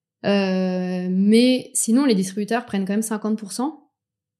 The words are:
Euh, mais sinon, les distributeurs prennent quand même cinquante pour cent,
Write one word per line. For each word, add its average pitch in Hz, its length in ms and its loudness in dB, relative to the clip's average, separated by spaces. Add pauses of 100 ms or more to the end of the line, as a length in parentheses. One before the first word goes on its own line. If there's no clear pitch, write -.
(260)
Euh, 185 840 0
mais 220 640 4
sinon, 254 300 2
les 233 100 4
distributeurs 208 520 -2
prennent 196 180 -4
quand 196 100 -4
même 220 80 0
cinquante 214 360 -4
pour 196 140 -14
cent, - 380 -6 (500)